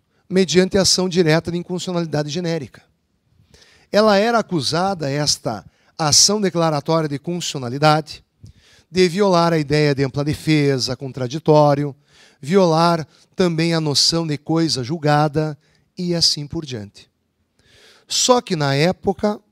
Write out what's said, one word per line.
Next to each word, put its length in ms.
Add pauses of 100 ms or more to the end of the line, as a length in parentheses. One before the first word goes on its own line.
(300)
mediante 480
ação 320
direta 420
de 60
inconstitucionalidade 720
genérica. 540 (1080)
Ela 260
era 220
acusada, 720
esta 560 (320)
ação 420
declaratória 720
de 80
constitucionalidade, 1080 (680)
de 160
violar 460
a 40
ideia 380
de 80
ampla 200
defesa, 720
contraditório, 1000 (460)
violar 640 (280)
também 380
a 80
noção 440
de 120
coisa 460
julgada 720 (400)
e 180
assim 320
por 180
diante. 440 (960)
Só 340
que 140
na 180
época, 680 (120)